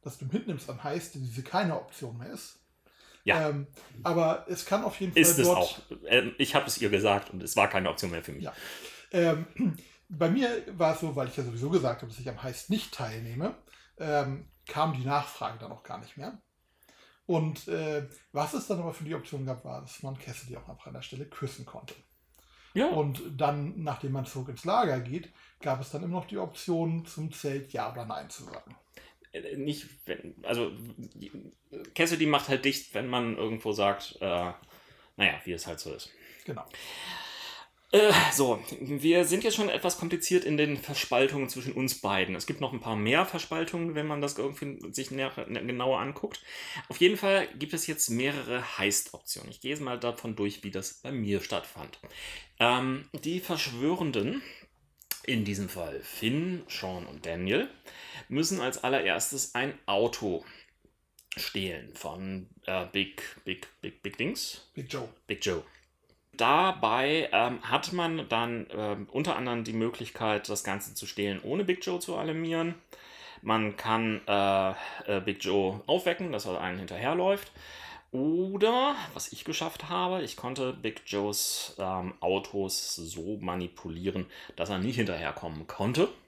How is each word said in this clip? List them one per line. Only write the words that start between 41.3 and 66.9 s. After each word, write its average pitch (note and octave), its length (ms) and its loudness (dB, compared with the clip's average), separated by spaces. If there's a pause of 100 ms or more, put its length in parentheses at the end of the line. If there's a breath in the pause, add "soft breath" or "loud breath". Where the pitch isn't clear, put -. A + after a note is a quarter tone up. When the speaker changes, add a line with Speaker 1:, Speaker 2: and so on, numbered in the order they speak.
Speaker 2:
zwischen C3 260 -6
uns C3 280 0
beiden. F#2+ 320 2
Es E2+ 140 -4
gibt D#3 120 -2
noch C3+ 140 0
ein B2 60 -4
paar A2+ 160 -2
mehr A#2 280 6
Verspaltungen, E3 720 -2
wenn D3+ 140 -2
man D3 120 -2
das C#3+ 200 0
irgendwie C#3 520 -6
sich C3 200 -6
näher, C3+ 200 -2 (160)
ne-, A2+ 160 -4
genauer B2 360 2
anguckt. C#3 420 -4 (480 loud breath)
Auf - 80 -8
jeden G3 200 -2
Fall G3 300 0 (120)
gibt D3 160 -8
es D#3+ 100 -4
jetzt D#3 240 -4
mehrere B2 720 -4
Heist-Optionen. - 720 -2
Ich - 100 -16
gehe B2+ 80 -8
jetzt D3+ 120 -4
mal B2+ 180 -4
davon A#2 360 -4
durch, G2+ 280 -2
wie G2+ 80 -6
das F#2+ 240 -6
bei B2+ 160 -10
mir G#2 300 0
stattfand. - 580 -6 (600 loud breath)
Ähm, C3 480 4 (160)
die E3+ 160 -2
Verschwörenden, D#3 1000 0 (840 loud breath)
in A#2 220 2
diesem G2 240 -2
Fall D#2+ 320 -6
Finn, D#3 680 -2
Sean F2+ 360 -6
und - 220 -12
Daniel, F#2+ 420 2 (580 loud breath)
müssen E3 320 0
als B2 240 -2
allererstes G2+ 720 2
ein C3+ 320 0
Auto G2+ 580 2 (920 loud breath)
stehlen E2+ 560 -4
von, F#2 560 -6 (160)
äh, F#2 220 0
Big, - 340 -2 (240)
Big, - 220 -6 (140)
Big, - 200 -10
Big G2+ 160 -8
Dings? - 560 -4
Speaker 1:
Big - 180 -10
Joe. B2+ 160 -6 (200)
Speaker 2:
Big - 180 -2
Joe. F2 180 0 (720)
Dabei, C#3+ 960 4